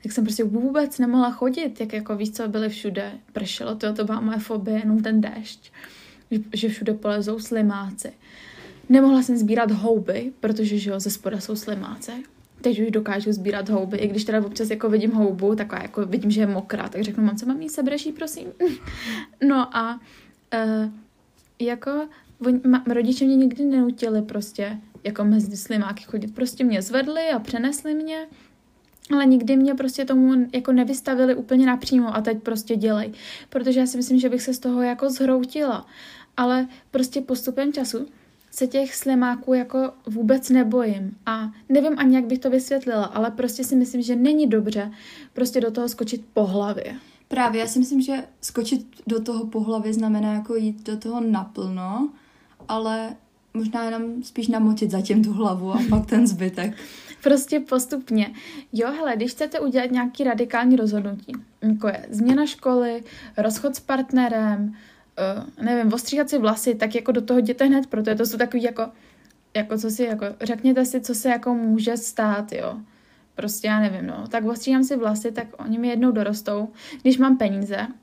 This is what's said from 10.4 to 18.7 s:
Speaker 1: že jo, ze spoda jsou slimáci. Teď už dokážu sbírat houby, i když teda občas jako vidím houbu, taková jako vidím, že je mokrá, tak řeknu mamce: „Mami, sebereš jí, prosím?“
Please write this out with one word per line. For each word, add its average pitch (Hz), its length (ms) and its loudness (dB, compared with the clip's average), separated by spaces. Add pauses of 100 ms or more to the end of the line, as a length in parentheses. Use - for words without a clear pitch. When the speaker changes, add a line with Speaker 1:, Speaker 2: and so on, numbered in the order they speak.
Speaker 1:
že 202 120 -2
jo, 196 100 -4
ze 196 100 -4
spoda 202 300 -6
jsou 214 160 -8
slimáci. 208 560 -10 (500)
Teď 220 180 2
už 220 120 0
dokážu 208 400 -2
sbírat 202 380 -4
houby, 202 280 0
i 208 100 -2
když 208 160 -2
teda 214 220 0
občas 214 240 -6
jako 220 200 -2
vidím 214 220 2
houbu, 202 440 2
taková 208 260 -6
jako - 240 -6
vidím, 196 260 0
že 214 100 2
je 208 60 2
mokrá, 208 420 -4
tak 190 120 -6
řeknu 214 220 -2
mamce: 214 220 0
„Mami, 294 240 -4
sebereš 294 360 -2
jí, 311 60 -4
prosím?“ 320 360 -10 (480)